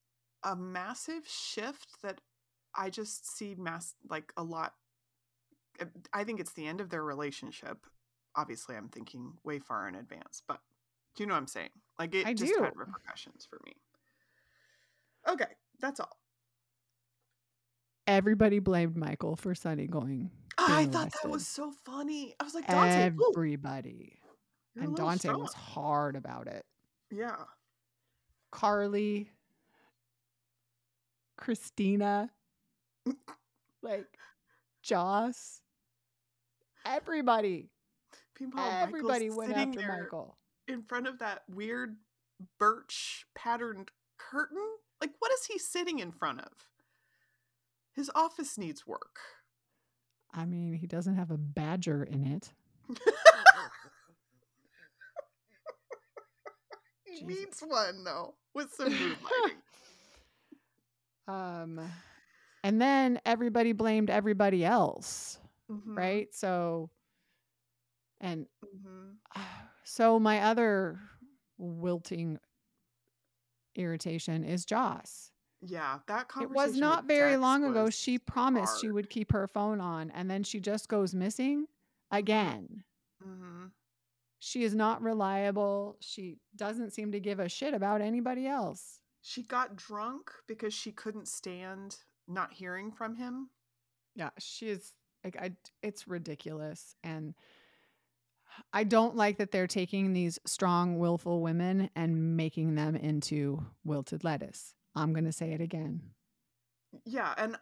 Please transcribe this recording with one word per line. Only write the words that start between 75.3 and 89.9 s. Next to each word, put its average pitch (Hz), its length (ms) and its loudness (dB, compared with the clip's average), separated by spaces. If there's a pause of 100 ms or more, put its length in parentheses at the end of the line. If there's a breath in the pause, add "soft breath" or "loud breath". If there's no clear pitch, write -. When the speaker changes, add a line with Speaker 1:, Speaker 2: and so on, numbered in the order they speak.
Speaker 1:
Yeah, 156 460 -4
that 233 200 -2 (120)
Speaker 2:
It 240 100 -4
was 277 240 4
Speaker 1:
conversation - 20 0
Speaker 2:
not 294 160 4
Speaker 1:
with 339 140 2
Speaker 2:
very 302 80 4
Speaker 1:
Dex 285 240 6
Speaker 2:
long 262 260 6
ago 233 200 4
Speaker 1:
was 220 80 4
Speaker 2:
she 247 260 0
promised 240 600 0
she - 40 -6
Speaker 1:
hard. 220 60 0
Speaker 2:
would 202 220 -2
keep 214 220 -2
her 196 140 0
phone 208 320 0
on, 165 300 -4
and 185 220 -4
then 196 120 -2
she 208 160 -6
just 208 300 -4
goes 196 240 2
missing 262 540 0 (640)
Speaker 1:
Mm-hmm. 185 260 2
Speaker 2:
again. 185 260 -14 (400)
Speaker 1:
Mm-hmm. 185 440 -16 (720)
Speaker 2:
She - 240 -4
is 214 120 2
not 220 260 2
reliable. 202 960 0
She 185 380 -10 (180)
doesn't 214 360 -4
seem 214 200 -4
to 202 80 -2
give 196 200 -2
a 180 100 0
shit 285 240 -4
about 208 280 2
anybody 247 460 -2
else. 240 540 -6 (200)
Speaker 1:
She - 220 -10
got 247 320 -2
drunk 220 560 -8 (160)